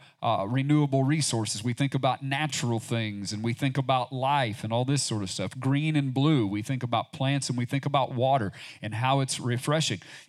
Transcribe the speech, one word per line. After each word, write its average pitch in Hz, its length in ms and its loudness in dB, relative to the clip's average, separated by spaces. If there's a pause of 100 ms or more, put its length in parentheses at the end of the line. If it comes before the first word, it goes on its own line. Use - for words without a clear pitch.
(220)
uh, 107 260 0
renewable 135 560 4
resources, 123 600 0
we 123 100 0
think 139 200 -2
about 135 300 0
natural 135 560 0
things, 104 540 -4
and 107 100 -6
we 117 100 0
think 135 240 -2
about 131 360 0
life 131 500 0
and 110 80 -4
all 123 140 2
this 139 180 2
sort 107 200 -2
of 92 60 -4
stuff. 98 300 -6
Green 143 360 2
and 139 180 0
blue, 135 340 4
we 104 140 -2
think 127 220 -4
about 117 280 -2
plants, 135 380 -2
and 123 80 -2
we 123 80 -2
think 139 200 -2
about 139 280 0
water 127 380 2 (300)
and 107 140 -6
how 131 240 2
it's 131 200 -2
refreshing. 131 640 0 (280)